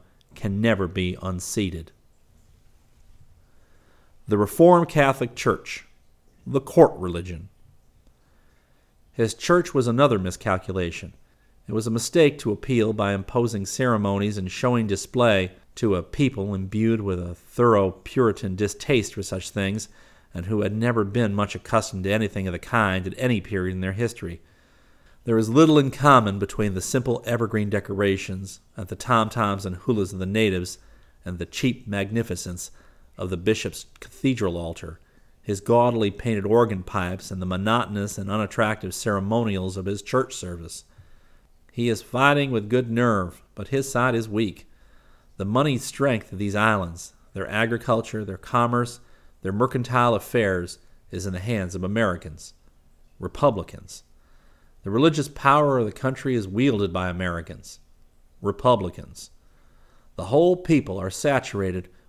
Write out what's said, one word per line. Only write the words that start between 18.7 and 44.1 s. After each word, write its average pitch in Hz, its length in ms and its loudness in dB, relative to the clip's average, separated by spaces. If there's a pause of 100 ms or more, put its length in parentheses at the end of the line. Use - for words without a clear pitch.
for 101 80 -8
such - 280 -8
things, 101 380 -4 (440)
and 87 140 -8
who 107 160 0
had 101 100 0
never 113 320 0
been 101 300 0
much 101 220 -2
accustomed 98 480 -2
to 98 80 0
anything 104 340 -2
of 92 60 -2
the 87 60 -6
kind 95 480 0
at 92 100 -8
any 123 240 0
period 92 340 -4
in 92 60 -6
their 92 120 -2
history. 101 480 -6 (840)
There 113 140 2
is 110 100 2
little 151 300 8
in 135 120 4
common 117 480 4
between 101 360 -2
the 92 60 -2
simple 123 460 -2
evergreen 110 420 -2
decorations 98 920 -2 (160)
and 95 100 -10
the - 100 -10
tom-toms 107 680 0
and 90 100 -6
hulas 101 360 0
of 92 80 -10
the 92 60 -2
natives 98 520 0 (460)
and 90 140 -8
the 85 80 -6
cheap - 420 -4
magnificence 98 840 -6 (480)
of 92 120 -6
the 92 60 -4
bishop's 98 500 -2 (120)
cathedral 98 580 -2
altar, 82 420 -10 (440)
his 101 180 -4
gaudily 117 500 4
painted 104 360 -4
organ 107 360 4
pipes, 92 480 -6
and 92 120 -6
the 92 40 -4
monotonous 101 720 -2
and 98 140 -8
unattractive 104 640 -2
ceremonials 101 840 -2
of 92 100 -6
his 101 140 -4
church 127 340 -2
service. 85 500 -12 (880)
He 120 160 -2
is 113 140 -2
fighting 139 480 2
with 104 180 -2
good 117 220 0
nerve, 110 520 0 (120)
but 101 140 -12
his 135 220 -2
side 123 240 2